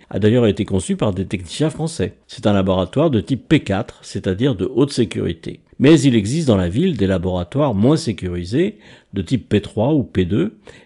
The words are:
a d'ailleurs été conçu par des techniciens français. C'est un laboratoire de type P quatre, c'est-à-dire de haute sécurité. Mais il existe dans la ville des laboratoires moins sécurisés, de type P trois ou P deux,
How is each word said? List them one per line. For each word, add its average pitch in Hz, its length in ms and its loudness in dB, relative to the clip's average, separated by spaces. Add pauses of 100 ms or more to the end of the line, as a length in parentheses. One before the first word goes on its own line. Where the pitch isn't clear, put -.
(100)
a - 100 -4
d'ailleurs 113 260 4
été 104 180 0
conçu 98 300 -2
par 123 180 0
des 90 140 -4
techniciens 104 440 -4
français. 151 440 -6 (140)
C'est - 180 -8
un 104 60 4
laboratoire 95 580 2
de 113 100 2
type 113 280 -6
P 156 160 2
quatre, 98 380 -6
c'est-à-dire 101 520 -2
de 95 180 -2
haute 139 200 2
sécurité. 104 680 -4 (220)
Mais 143 200 6
il 131 140 4
existe 120 320 0
dans 117 100 4
la 90 120 2
ville 143 280 0
des 98 120 2
laboratoires 92 640 -2
moins 117 220 4
sécurisés, 98 840 -4 (340)
de 98 100 -4
type - 260 -4
P 104 120 2
trois 120 320 -2
ou 143 120 2
P 92 200 -2
deux, 123 340 -2 (280)